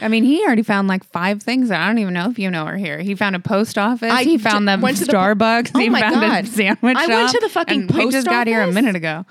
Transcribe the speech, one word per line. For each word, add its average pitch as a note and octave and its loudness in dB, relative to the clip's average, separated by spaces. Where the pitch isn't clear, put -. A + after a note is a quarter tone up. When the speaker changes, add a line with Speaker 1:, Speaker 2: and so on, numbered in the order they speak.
Speaker 1:
I A3 -4
mean, A3 2
he D4 2
already B3+ 2
found, G3 0
like, F#3 -2
five G3+ -4
things B3 0
that E3+ 0
I F3 0
don't A3+ 0
even F#3+ -2
know F3+ -2
if A#3 -8
you F#3+ -2
know D#3+ -4
are F3+ -6
here. D#3 -6
He G3 -4
found F#3+ -2
a F3+ -4
post G#3 -2
office. A3+ 0
Speaker 2:
I B3+ 2
Speaker 1:
He D#4 4
Speaker 2:
j-, G#3+ -2
Speaker 1:
found G#3 2
them G3 2
Speaker 2:
went B3+ 0
to - -2
the - 0
po-, G#3 4
Speaker 1:
Starbucks. A3 2
Speaker 2:
oh C4+ 2
Speaker 1:
he A#3 2
Speaker 2:
my B3+ 2
Speaker 1:
found A3 2
Speaker 2:
God. G#3 2
Speaker 1:
a - -8
sandwich A3 0
Speaker 2:
I D4 0
went A#3 2
Speaker 1:
shop, B3+ -2
Speaker 2:
to A#4+ 2
the A4 -2
fucking D#4 -2
Speaker 1:
and F3+ -6
we - 2
Speaker 2:
post B3 0
Speaker 1:
just C4+ 0
got A#3+ 0
here A3+ 0
a G#3 2
Speaker 2:
office. F3+ -2
Speaker 1:
minute G#3 2
ago. D#3+ -6